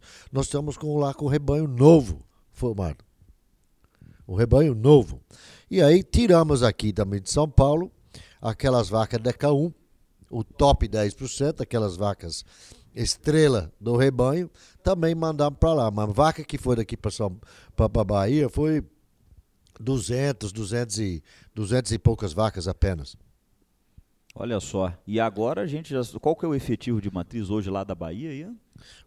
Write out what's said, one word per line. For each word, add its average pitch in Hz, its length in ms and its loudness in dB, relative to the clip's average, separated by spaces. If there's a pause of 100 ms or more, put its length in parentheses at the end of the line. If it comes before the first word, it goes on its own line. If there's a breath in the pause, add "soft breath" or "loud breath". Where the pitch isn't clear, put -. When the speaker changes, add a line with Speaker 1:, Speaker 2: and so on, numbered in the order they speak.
(320 loud breath)
Speaker 1:
nós 135 140 -2
estamos 147 320 -6
com, 151 200 -4
lá 143 160 0
com 147 120 -8
o - 20 -2
rebanho 147 400 0
novo 131 580 6 (280)
formado. 98 500 -4 (1200 soft breath)
Um 90 100 -8
rebanho 127 380 4
novo. 123 480 6 (480 loud breath)
E 190 120 2
aí 160 200 8
tiramos 165 600 4
aqui 107 300 0
também 101 280 -4
de - 80 -14
São 151 200 0
Paulo 143 420 2 (500 loud breath)
aquelas 117 460 0
vacas 110 340 -2
D 120 120 -2
K 143 180 -2
um, 151 220 0 (560)
o 113 140 -8
top 139 440 2
dez 104 260 -2
por 131 140 -12
cento, 147 340 -4
aquelas 110 360 -4
vacas 95 480 -6 (500 loud breath)
estrela 127 840 0
do 117 180 -2
rebanho, 135 520 0 (320 soft breath)
também 165 320 0
mandamos 156 460 -2
pra 165 140 2
lá. 120 180 0
Mas 107 220 -4
vaca 151 300 0
que - 140 -10
foi 123 200 -2
daqui 113 180 -6
pra 107 160 -6
São, 98 280 -6 (360 loud breath)
pra, 113 140 2
pra 107 140 0
Bahia 104 440 0
foi 151 360 -2 (960)
duzentos, 120 720 -4
duzentos 110 460 -6
e, 92 260 -6 (300 soft breath)
duzentos 110 380 -2
e 117 80 -4
poucas 107 340 0
vacas 98 340 -2
apenas. 90 480 -4 (1200)
Speaker 2:
Olha 110 240 -6
só. 92 340 -4 (140)
E 107 120 -4
agora 113 420 -4
a 196 60 -6
gente 156 220 -10
já, 135 120 -4 (180)
qual 160 160 0
que - 100 -8
é - 20 -2
o 156 60 -2
efetivo 120 480 -4
de 98 100 -6
matriz 92 380 -8
hoje 101 200 -4
lá 98 140 -6
da 98 120 -10
Bahia, 87 360 -12
Ian? 165 240 -14 (520 loud breath)